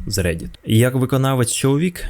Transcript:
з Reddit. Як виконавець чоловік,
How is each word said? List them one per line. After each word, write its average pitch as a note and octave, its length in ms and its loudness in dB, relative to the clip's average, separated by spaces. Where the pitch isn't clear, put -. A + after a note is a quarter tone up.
з G2+ 120 -6
Reddit. E2+ 300 -2
Як A#2+ 280 4
виконавець C3 580 0
чоловік, D3 580 0